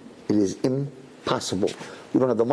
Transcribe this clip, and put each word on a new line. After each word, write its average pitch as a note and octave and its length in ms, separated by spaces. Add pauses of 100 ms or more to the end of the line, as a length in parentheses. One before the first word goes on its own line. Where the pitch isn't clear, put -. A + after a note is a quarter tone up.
(280)
It G#2 80
is F#2+ 280
impossible. B2+ 1040 (420)
We - 60
don't B2+ 100
have A2+ 100
the A2+ 140